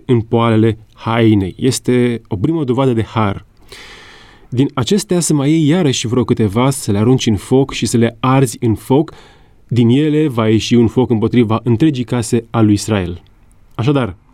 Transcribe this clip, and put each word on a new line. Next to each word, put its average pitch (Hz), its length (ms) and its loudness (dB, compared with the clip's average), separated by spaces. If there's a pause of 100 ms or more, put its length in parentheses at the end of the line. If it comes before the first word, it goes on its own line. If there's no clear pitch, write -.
în 120 160 2
poalele 113 560 0 (160)
hainei. 110 640 0
Este 123 720 -2
o - 80 -6
primă 147 280 -2
dovadă 123 300 0
de 110 100 -2
har. 101 420 -4 (1040)
„Din 131 240 0
acestea 180 460 -2
să 156 140 -2
mai 143 180 0
iei 160 160 2
iarăși 151 400 0
vreo 120 160 0
câteva, 117 460 0
să 135 220 -4
le 101 60 0
arunci 120 280 2
în 110 100 0
foc 131 360 0
și - 140 -6
să 117 120 -2
le 113 220 0
arzi 131 400 0
în 110 160 -2
foc. 147 380 0 (540)
Din 117 220 2
ele 151 380 2
va 113 220 0
ieși 110 260 2
un 117 120 4
foc 123 220 0
împotriva 113 540 0
întregii 123 400 0
case 117 460 -4
a 117 120 0
lui 104 120 4
Israel.” 92 500 -4 (520)
Așadar, 123 400 -2 (180)